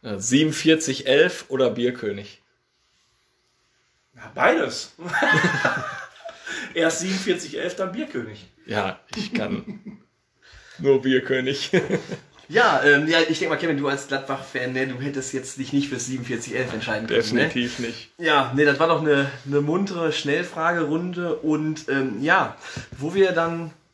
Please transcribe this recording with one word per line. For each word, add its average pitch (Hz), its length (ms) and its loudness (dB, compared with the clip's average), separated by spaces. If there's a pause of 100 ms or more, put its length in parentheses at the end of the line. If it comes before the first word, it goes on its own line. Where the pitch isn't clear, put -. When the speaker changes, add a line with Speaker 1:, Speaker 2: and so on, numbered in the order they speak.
Speaker 1:
Äh, 104 160 -6
siebenundvierzig 151 880 2
elf 156 400 4
oder 131 220 2
Bierkönig? 104 680 -4 (1700)
Speaker 2:
Ja, - 220 -20
beides. 156 560 2 (880)
<laughs> - 960 -12
Erst 165 260 2
siebenundvierzig 185 580 -4
elf, 170 160 -4
dann 185 160 -6
Bierkönig. 120 560 -10 (180)
Speaker 1:
Ja, 98 360 -4 (160)
ich - 180 -8
kann - 720 -8 (340)
<laughs> - 400 -20
nur 135 240 4
Bierkönig. 131 760 0
<laughs> 156 60 4 (680)
Speaker 3:
Ja, 196 300 4
ähm, 147 240 6
ja, 165 140 4
ich 160 180 2
denk 175 100 0
mal, 151 100 0
Kevin, 160 180 0
du 139 100 -2
als 135 220 -2
Gladbach-Fan, 131 640 -4
ne, 135 160 -2
du 123 120 -8
hättest 135 320 -6
jetzt 131 260 -6
dich 135 140 -6
nicht 143 160 2
für 123 120 -4
siebenundvierzig 120 560 -6
elf 123 160 -2
entscheiden 110 340 -4
können, 113 140 4
ne? 117 240 2
Speaker 1:
Definitiv 123 340 -2
nicht. 117 400 -8
Speaker 3:
Ja, 143 380 2
ne, 147 80 6
das 139 160 4
war 165 80 4
doch 156 120 2
eine, 139 300 2 (160)
eine 139 140 2
muntere 170 520 0
Schnellfragerunde 170 1200 -2
und, 156 520 -2
ähm, 131 320 -2
ja, 160 360 2 (420)
wo 156 160 -6
wir 190 160 6
dann 165 420 0 (220)